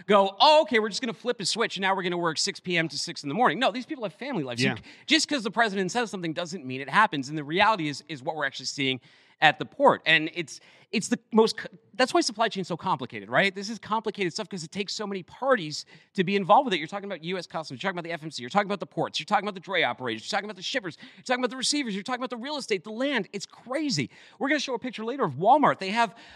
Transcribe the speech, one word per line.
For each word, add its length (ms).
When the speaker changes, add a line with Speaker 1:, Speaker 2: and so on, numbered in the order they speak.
Speaker 1:
go, 340
"Oh, 220
okay, 160
we're 100
just 120
gonna 120
flip 260
a 60
switch, 320
and 60
now 120
we're 80
gonna 140
work 200
six 220
P 180
M 120
to 80
six 260
in 60
the 60
morning." 240
No, 120
these 140
people 180
have 100
family 300
lives. 180
You 100
Speaker 2:
Yeah. 40
Speaker 1:
c-, 60
just 220
'cause 140
the 80
president 420
says 180
something 220
doesn't 320
mean 160
it 80
happens, 400
and 80
the 80
reality 420
is, 220
is 120
what 140
we're 100
actually 200
seeing 340
at 180
the 80
port. 400
And 300
it's, 240
it's 160
the 120
most 260
co-, 100
that's 200
why 80
supply 280
chain's 180
so 100
complicated, 520
right? 240
This 160
is 100
complicated 540
stuff 160
'cause 140
it 80
takes 220
so 140
many 160
parties 600
to 80
be 120
involved 300
with 80
it. 60
You're 80
talking 180
about 180
U 140
S 100
Customs, 340
you're 80
talking 100
about 80
the 60
F 100
M 80
C, 100
you're 80
talking 180
about 120
the 60
ports, 340
you're 60
talking 200
about 100
the 60
dray 220
operators, 400
you're 120
talking 140
about 80
the 60
shippers, 340
you're 60
talking 180
about 100
the 60
receivers, 360
you're 100
talking 180
about 80
the 80
real 200
estate, 260
the 80
land. 420
It's 120
crazy. 640
We're 100
gonna 100
show 140
a 60
picture 260
later 180
of 120
Walmart. 440
They 120
have, 240